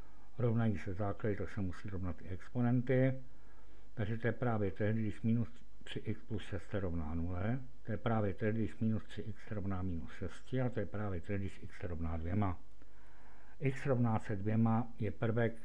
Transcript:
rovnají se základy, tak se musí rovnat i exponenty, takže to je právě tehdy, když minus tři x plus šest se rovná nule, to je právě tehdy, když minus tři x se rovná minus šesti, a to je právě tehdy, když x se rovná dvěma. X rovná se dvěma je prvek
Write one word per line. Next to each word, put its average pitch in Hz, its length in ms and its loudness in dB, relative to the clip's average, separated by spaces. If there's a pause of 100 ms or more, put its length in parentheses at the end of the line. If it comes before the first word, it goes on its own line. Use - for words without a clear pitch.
(380)
rovnají 113 400 4
se 95 160 -2
základy, 101 420 0
tak 98 140 -2
se - 120 -2
musí 92 280 -2
rovnat 90 320 -2
i 82 60 -4
exponenty, 127 840 2 (800)
takže 110 240 -2
to 120 100 0
je 113 60 2
právě 110 380 0
tehdy, 110 300 2
když 104 200 -2
minus 117 280 2 (340)
tři - 160 -2
x - 240 -2
plus 107 180 -2
šest - 280 -2
se 104 100 0
rovná 85 360 0
nule, 90 440 0 (240)
to - 80 -2
je 104 60 0
právě 107 360 2
tehdy, 113 260 0
když - 180 0
minus 110 260 2
tři - 180 -2
x 110 260 -2
se 110 80 -2
rovná 95 260 0
minus 87 320 0
šesti, - 480 0
a 127 80 2
to 113 100 0
je 101 60 2
právě 98 360 0
tehdy, 98 240 0
když - 180 -2
x - 160 -4
se 95 80 -2
rovná 82 300 0
dvěma. 90 420 2 (1000)
X 135 260 0
rovná 120 340 4
se - 160 -2
dvěma 113 520 4 (120)
je 104 120 0
prvek 113 540 2